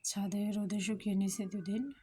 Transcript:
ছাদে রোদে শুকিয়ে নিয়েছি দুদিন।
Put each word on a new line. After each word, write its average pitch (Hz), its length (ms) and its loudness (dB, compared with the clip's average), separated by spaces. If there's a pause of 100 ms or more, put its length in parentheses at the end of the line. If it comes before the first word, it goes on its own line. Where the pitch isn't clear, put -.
ছাদে 202 360 -2 (120)
রোদে 208 280 0
শুকিয়ে 202 340 0
নিয়েছি 196 320 2
দুদিন। 196 360 -2 (200)